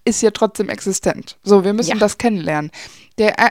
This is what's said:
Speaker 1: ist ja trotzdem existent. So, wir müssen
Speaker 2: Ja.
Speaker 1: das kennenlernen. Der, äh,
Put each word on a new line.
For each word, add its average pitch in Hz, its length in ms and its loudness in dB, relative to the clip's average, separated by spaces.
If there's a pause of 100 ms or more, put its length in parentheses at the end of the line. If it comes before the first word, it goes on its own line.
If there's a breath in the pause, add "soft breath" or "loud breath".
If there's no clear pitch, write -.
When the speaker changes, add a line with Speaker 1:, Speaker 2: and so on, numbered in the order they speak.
Speaker 1:
ist - 160 0
ja 220 100 4
trotzdem 208 380 -2
existent. - 760 -6
So, 196 200 6
wir 202 100 0
müssen 214 180 -2
Speaker 2:
Ja. 233 60 -2
Speaker 1:
das 208 200 2
kennenlernen. 156 540 -2 (460 loud breath)
Der, 214 220 2
äh, 233 120 4